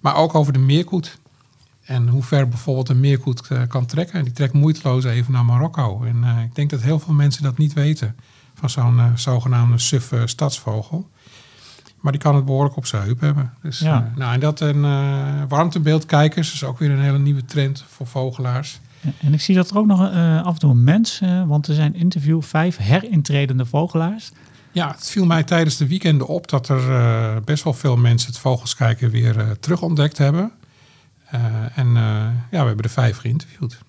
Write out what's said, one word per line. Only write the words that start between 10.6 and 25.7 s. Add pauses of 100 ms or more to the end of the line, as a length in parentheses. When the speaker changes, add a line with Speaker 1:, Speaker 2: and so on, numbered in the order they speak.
Speaker 1:
Maar
die
kan
het
behoorlijk
op
zijn
heup
hebben. (100)
Dus,
Speaker 2:
Ja.
Speaker 1:
eh,
nou,
en
dat
en,
eh,
warmtebeeldkijkers
is
ook
weer
een
hele
nieuwe
trend
voor
vogelaars. (200)
Speaker 2:
Ja, (100)
en
ik
zie
dat
er
ook
nog,
eh,
af
en
toe
een
mens,
eh,
want
er
zijn
interview
vijf
herintredende
vogelaars. (400)
Speaker 1:
Ja,
het
viel
mij
tijdens